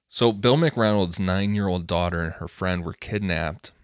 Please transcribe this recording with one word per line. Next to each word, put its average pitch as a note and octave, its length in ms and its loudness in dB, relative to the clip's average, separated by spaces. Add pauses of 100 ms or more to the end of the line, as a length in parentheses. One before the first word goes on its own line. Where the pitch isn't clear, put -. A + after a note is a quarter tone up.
So A#2+ 240 2
Bill A#2+ 240 4
McReynolds' G#2+ 640 2
nine-year-old F#2+ 680 0
daughter E2+ 360 0
and E2 120 -4
her E2 140 -10
friend F2+ 360 -4
were E2+ 100 -8
kidnapped F2 760 -4 (120)